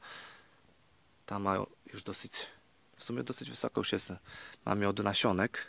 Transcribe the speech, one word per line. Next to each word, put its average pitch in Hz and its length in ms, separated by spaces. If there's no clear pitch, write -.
Ta 101 140
ma 98 160
już 101 100
dosyć, - 440
w - 60
sumie 123 200
dosyć 127 260
wysoko 117 320
już - 100
jest. 98 220
Mam 104 160
ją 101 80
od 101 100
nasionek. 101 680